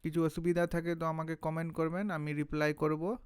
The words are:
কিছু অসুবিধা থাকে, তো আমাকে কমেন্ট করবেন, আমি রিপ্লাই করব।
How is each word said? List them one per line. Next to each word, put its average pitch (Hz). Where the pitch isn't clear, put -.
কিছু 165
অসুবিধা 170
থাকে, 170
তো 165
আমাকে 160
কমেন্ট 160
করবেন, 170
আমি 151
রিপ্লাই 151
করব। 156